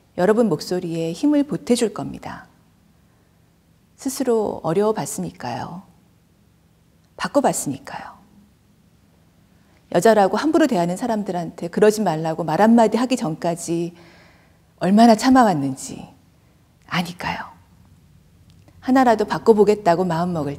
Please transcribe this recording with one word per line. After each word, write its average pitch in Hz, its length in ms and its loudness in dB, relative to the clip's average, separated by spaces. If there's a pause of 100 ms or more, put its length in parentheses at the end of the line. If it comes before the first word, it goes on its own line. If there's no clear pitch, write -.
(180)
여러분 214 320 2
목소리에 165 600 -4
힘을 294 320 0
보태줄 240 500 -2
겁니다. - 540 -12 (1500)
스스로 247 680 -4
어려워봤으니까요. 170 1200 -4 (1300)
바꿔봤으니까요. - 960 -4 (1800)
여자라고 208 440 4
함부로 311 280 2
대하는 180 320 -2
사람들한테 190 720 -6
그러지 214 340 2
말라고 160 420 -2
말 160 180 0
한마디 226 360 4
하기 254 180 -2
전까지 170 760 -4 (880)
얼마나 214 360 6
참아왔는지 202 920 0 (800)
아니까요. - 500 -6 (1400)
하나라도 247 460 2
바꿔보겠다고 202 800 2
마음먹을 165 560 -4